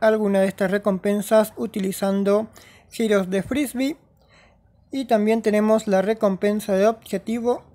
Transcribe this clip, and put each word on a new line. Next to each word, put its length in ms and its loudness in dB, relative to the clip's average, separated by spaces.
alguna 400 2
de 80 2
estas 220 -2
recompensas 880 0
utilizando 880 -2
giros 400 0
de 140 -2
Frisbee. 560 -4
Y 140 -4
también 380 2
tenemos 460 2
la 120 2
recompensa 720 -2
de 140 2
objetivo. 760 -4